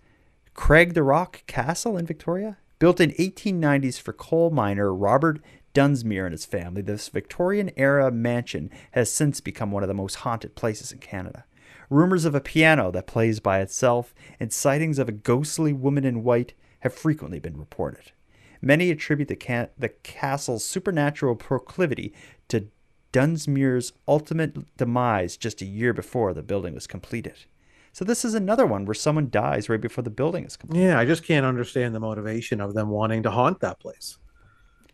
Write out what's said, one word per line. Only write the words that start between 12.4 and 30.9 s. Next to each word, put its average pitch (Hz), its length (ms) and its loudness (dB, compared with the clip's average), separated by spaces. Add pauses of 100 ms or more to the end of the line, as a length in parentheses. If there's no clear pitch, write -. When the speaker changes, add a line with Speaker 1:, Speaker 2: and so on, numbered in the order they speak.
Speaker 1:
piano 156 500 4
that 92 160 -6
plays 113 320 0
by 95 200 2
itself 120 540 0 (260)
and 113 120 -6
sightings 147 460 0
of 131 120 0
a - 20 -6
ghostly 147 600 0
woman 139 320 0
in 117 180 -2
white 120 300 2 (260)
have - 160 -2
frequently 90 440 -2
been 78 180 -10
reported. - 540 -10 (500)
Many 156 300 4
attribute 147 380 -2
the 98 60 -4
ca-, 120 420 -4
the 120 120 -4
castle's - 760 -6
supernatural 147 720 0
proclivity - 800 -4 (360)
to 104 180 0 (440)
Dunsmuir's 139 840 2 (140)
ultimate 151 720 -2
demise 120 600 0
just - 240 -8
a 95 40 -8
year 107 280 -2
before 107 420 -2
the 76 80 -8
building 95 320 -6
was - 120 -14
completed. - 580 -12 (460)
So - 140 -10
this 233 180 0
is 226 120 -2
another 214 300 2
one 101 200 0
where 107 100 -4
someone 151 340 0
dies 110 400 -2
right 110 120 0
before 120 220 -6
the 117 60 -6
building 147 360 -4
is - 120 -18
completed. 175 300 0
Speaker 2:
Yeah, 160 120 6